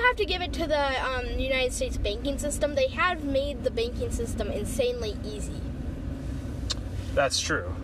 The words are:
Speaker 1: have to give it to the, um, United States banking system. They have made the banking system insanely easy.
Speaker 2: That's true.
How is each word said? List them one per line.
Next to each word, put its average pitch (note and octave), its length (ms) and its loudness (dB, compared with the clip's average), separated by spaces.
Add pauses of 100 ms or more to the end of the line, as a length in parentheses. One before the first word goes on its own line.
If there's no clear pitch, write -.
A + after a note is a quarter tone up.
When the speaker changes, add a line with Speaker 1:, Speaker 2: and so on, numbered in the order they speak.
Speaker 1:
have B4 100 6
to G#4 80 2
give F4+ 160 0
it F4+ 120 -2
to E4 140 0
the, C#4 380 2
um, B3 340 0
United B3+ 340 2
States B3+ 240 -2
banking A#3 400 0
system. C#4+ 380 0
They C4 140 6
have D#4+ 340 2
made C#4 400 0
the - 80 2
banking A#3 400 -2
system A3+ 380 -2
insanely A#3 760 0
easy. - 380 -6 (1500)
Speaker 2:
That's C#3 260 4
true. - 340 0 (100)